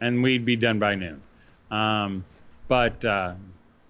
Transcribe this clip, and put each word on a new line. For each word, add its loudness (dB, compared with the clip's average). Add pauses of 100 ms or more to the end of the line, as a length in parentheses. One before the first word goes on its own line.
and 0
we'd 2
be 2
done 2
by 2
noon. -8 (480)
Um, -2 (440)
but, 2
uh, 0 (560)